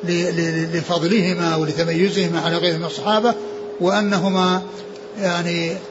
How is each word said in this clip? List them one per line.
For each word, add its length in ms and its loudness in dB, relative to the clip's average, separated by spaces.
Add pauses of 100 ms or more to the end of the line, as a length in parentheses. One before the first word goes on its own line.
ل-، 320 0
ل-، 400 0
لفضلهما 800 2
ولتميزهما 840 2
على 160 0
غيرهم 220 0
من 80 -4
الصحابة، 480 2 (460)
وأنهما 840 2 (580)
يعني 560 0 (140)